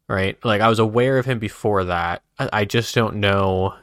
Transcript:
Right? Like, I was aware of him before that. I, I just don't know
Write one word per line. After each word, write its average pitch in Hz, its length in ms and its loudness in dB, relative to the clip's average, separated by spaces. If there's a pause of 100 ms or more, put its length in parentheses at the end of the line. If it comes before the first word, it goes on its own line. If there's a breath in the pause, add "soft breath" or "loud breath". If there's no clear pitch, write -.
Right? 98 360 -4
Like, 107 160 0
I 113 80 4
was 113 100 2
aware 120 400 2
of 127 80 -2
him 127 140 -2
before 104 440 -2
that. 87 380 -4 (160)
I, 139 140 -4
I 107 120 0
just 117 300 -2
don't 110 220 0
know 98 680 0